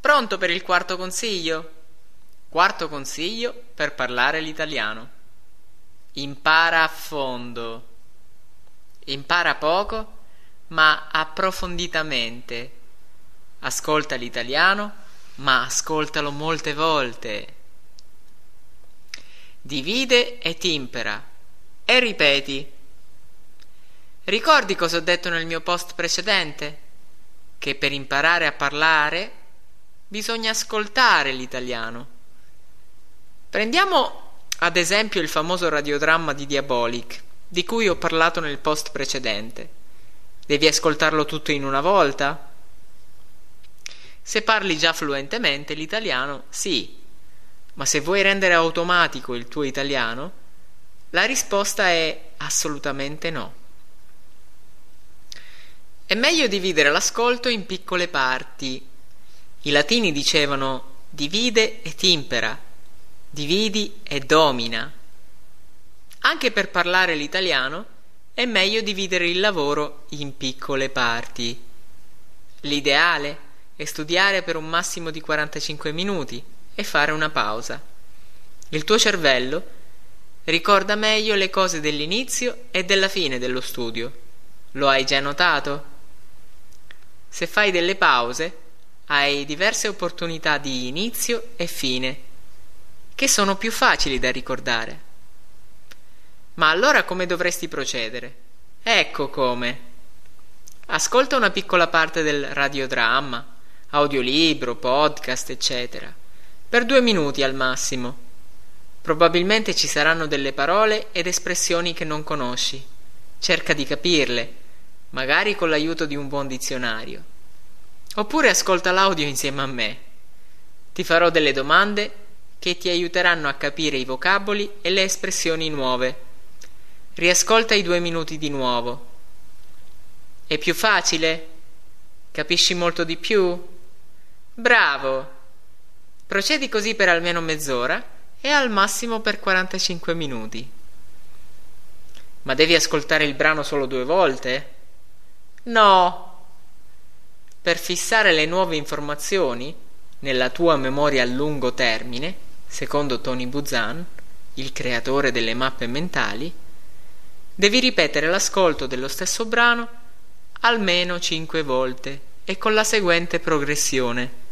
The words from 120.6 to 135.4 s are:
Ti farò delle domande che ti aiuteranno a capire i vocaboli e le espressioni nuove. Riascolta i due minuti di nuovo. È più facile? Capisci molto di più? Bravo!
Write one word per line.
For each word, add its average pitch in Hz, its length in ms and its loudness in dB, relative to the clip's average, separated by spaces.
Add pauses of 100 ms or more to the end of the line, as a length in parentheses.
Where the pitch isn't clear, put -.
Ti 175 100 -4
farò 170 280 6
delle 156 220 4
domande 196 600 4 (460)
che 180 180 0
ti 180 140 -2
aiuteranno 175 580 2
a 135 60 0
capire 147 420 0
i 127 80 0
vocaboli 196 640 0 (120)
e 170 80 0
le 190 140 4
espressioni 165 640 0
nuove. 127 540 0 (920)
Riascolta 220 600 6
i 202 80 4
due 175 180 2
minuti 165 360 -2
di 151 140 -2
nuovo. 123 560 0 (1400)
È 156 120 0
più 165 160 0
facile? 165 760 2 (840)
Capisci 170 420 2
molto 175 300 2
di 165 120 -2
più? 180 600 0 (800)
Bravo! 139 720 4 (960)